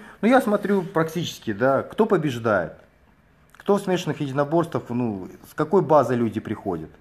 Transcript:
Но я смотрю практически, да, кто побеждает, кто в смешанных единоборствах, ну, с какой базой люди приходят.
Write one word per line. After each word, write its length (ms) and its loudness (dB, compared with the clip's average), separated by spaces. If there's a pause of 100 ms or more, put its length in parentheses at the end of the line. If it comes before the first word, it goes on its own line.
(200)
Но 80 2
я 120 6
смотрю 420 0
практически, 680 -4
да, 300 2
кто 240 0
побеждает, 680 0 (800)
кто 240 0
в 40 0
смешанных 400 -2
единоборствах, 680 -2
ну, 400 -4 (220)
с 40 -20
какой 280 0
базой 340 4
люди 240 -2
приходят. 500 -6 (100)